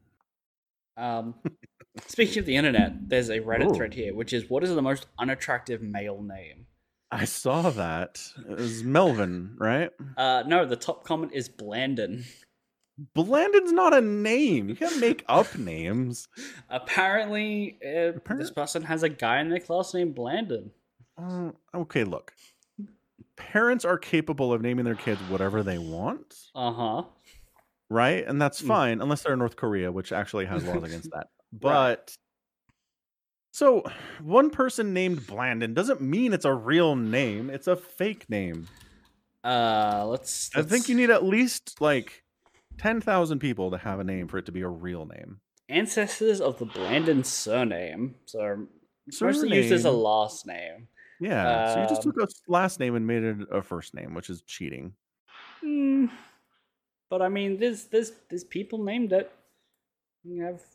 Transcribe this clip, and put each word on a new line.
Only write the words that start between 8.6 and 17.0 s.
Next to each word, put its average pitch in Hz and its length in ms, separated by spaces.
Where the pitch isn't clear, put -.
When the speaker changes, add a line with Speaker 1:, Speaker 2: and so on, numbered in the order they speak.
Speaker 2:
Melvin, 113 760
right? 127 320
Speaker 1:
Uh, 127 300
no, 170 180
the 127 120
top - 280
comment 160 300
is 131 140
Blandon. 113 760
Speaker 2:
Blandon's 339 560
not 339 220
a 269 60
name. 208 680
You 113 80
can't 320 240
make 233 280
up 156 260
Speaker 1:
<laughs> - 40
Speaker 2:
names. 104 680
Speaker 1:
Apparently, 208 1160